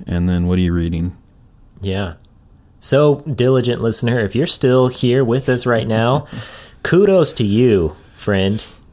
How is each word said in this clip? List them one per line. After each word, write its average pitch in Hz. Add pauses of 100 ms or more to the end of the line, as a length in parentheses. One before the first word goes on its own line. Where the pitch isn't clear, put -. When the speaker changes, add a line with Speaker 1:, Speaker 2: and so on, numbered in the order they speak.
Speaker 1:
and 87
then 87
what 90
are 92
you 87
reading? 85 (640)
Speaker 2:
Yeah. 95 (640)
So, 143
diligent 123
listener, 120
if 101
you're 143
still 127
here 127
with 123
us 123
right 113
now, 117 (300)
<laughs> -
kudos 185
to 117
you, 101 (200)
friend. 98 (280)